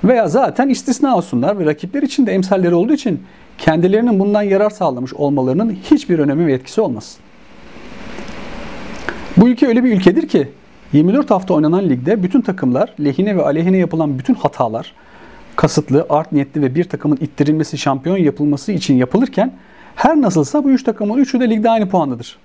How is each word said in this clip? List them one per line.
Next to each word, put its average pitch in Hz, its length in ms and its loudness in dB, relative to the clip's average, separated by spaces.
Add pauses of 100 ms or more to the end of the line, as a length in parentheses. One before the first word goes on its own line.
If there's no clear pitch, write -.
veya 226 240 4
zaten 247 400 0
istisna 262 480 0
olsunlar 175 420 -2
ve 175 80 0
rakipler 180 360 -4
için 277 240 0
de 190 60 -2
emsalleri 190 420 0
olduğu 202 180 2
için 240 300 -2 (360)
kendilerinin 190 640 2
bundan 202 220 2
yarar 202 280 2
sağlamış 131 440 -4
olmalarının 143 640 0 (140)
hiçbir 185 280 2
önemi 147 280 0
ve 147 60 2
etkisi 131 280 -4
olmasın. 127 400 -6 (2250)
Bu 220 120 8
ülke 247 180 2
öyle 240 180 2
bir 240 120 2
ülkedir 240 320 2
ki 143 200 0 (440)
yirmi 165 220 4
dört 285 160 0
hafta 190 240 0
oynanan 165 340 0
ligde 151 340 0
bütün 185 180 0
takımlar 147 540 -2 (100)
lehine 185 320 0
ve 165 60 0
aleyhine 165 340 0
yapılan 160 420 0
bütün 135 160 0
hatalar - 580 -4 (640)
kasıtlı, 147 540 2
art 156 220 0
niyetli 143 300 0
ve 131 120 0
bir 170 100 0
takımın 151 360 -2
ittirilmesi, 151 580 -2
şampiyon 143 380 -2
yapılması 147 560 0
için 151 220 0
yapılırken 196 580 0 (440)
her 302 240 4
nasılsa 190 440 0
bu 277 60 2
üç 262 120 2
takımın 220 360 -2
üçü 254 220 0
de 247 100 2
ligde 220 200 0
aynı 214 180 0
puandadır. 139 560 -4